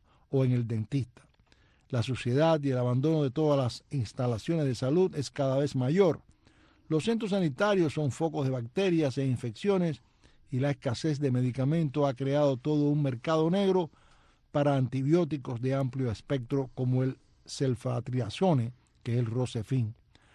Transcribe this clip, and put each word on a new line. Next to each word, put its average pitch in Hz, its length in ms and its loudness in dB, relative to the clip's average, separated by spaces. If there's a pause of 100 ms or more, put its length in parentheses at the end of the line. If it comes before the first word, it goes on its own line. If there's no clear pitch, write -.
(300)
o 131 160 2
en 127 60 2
el 123 160 0
dentista. 113 560 -4 (640)
La 120 140 0
suciedad 143 580 0
y 139 80 -2
el 127 80 0
abandono 135 460 2
de 131 80 0
todas 151 260 2
las 123 320 -2
instalaciones 131 760 -2
de 127 100 0
salud 160 400 0
es 143 160 -6
cada 135 260 0
vez 143 180 0
mayor. 147 460 2 (680)
Los 156 160 0
centros 220 260 -2
sanitarios 190 640 2
son 147 180 -2
focos 156 340 -2
de 131 60 0
bacterias 147 640 0
e 135 80 0
infecciones 156 760 -2 (500)
y 127 80 -2
la 143 120 2
escasez 139 480 -2
de 139 120 0
medicamentos 135 760 0
ha 131 40 -2
creado 139 440 2
todo 147 320 0
un 147 120 2
mercado 160 480 0
negro 185 400 2 (640)
para 143 240 2
antibióticos 135 840 0
de 131 120 -2
amplio 131 380 -2
espectro 135 640 -4
como 127 280 0
el 131 140 -2 (280)
selfatriazone, 123 1300 -2 (300)
que 117 100 -2
es 120 60 2
el 120 60 0
Rocephin. 113 680 -2 (400)